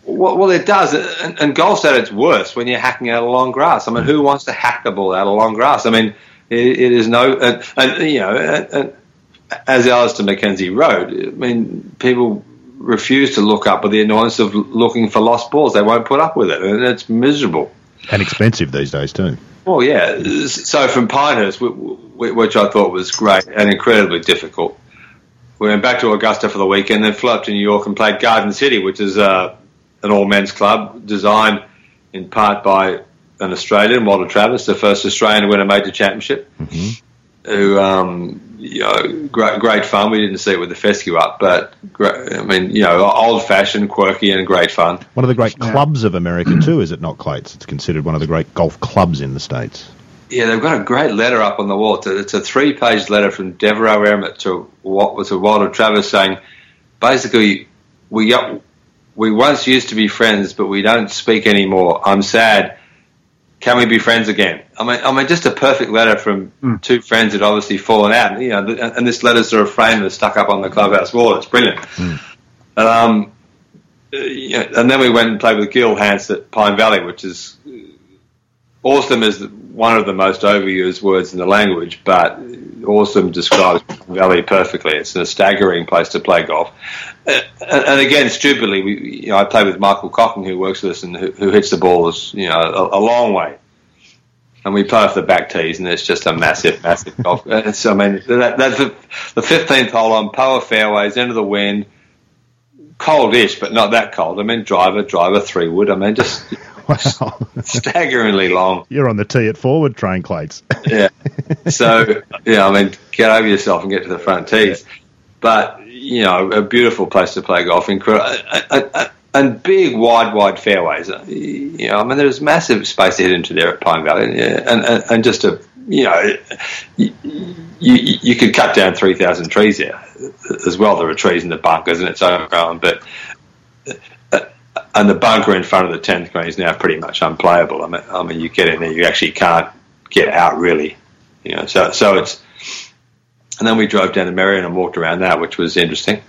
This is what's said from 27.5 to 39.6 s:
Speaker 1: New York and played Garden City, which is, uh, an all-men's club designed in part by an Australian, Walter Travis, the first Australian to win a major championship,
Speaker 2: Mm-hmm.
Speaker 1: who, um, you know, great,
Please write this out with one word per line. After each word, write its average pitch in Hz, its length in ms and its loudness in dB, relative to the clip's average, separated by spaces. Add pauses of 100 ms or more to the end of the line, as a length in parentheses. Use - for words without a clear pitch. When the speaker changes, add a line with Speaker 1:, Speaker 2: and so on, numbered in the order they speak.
Speaker 1:
New 101 120 -2
York 104 240 0
and 101 100 -6
played 107 240 0
Garden 110 320 2
City, 127 280 0
which 95 200 -4
is, 98 160 -2
uh, 95 400 2 (460)
an 104 80 -4
all-men's 101 420 2
club 107 540 0
designed 104 580 2 (480)
in 92 160 -12
part 104 340 0
by 95 380 0 (400)
an 92 120 -6
Australian, 107 520 2
Walter 95 240 2
Travis, 113 380 0
the 104 80 0
first 101 320 0
Australian 107 380 2
to 101 40 2
win 101 120 4
a 101 40 0
major 101 260 2
championship, 104 680 -4
Speaker 2:
Mm-hmm. - 920 -12
Speaker 1:
who, 98 300 2
um, 92 600 -2 (180)
you - 220 -10
know, 123 480 -2
great, 110 320 -2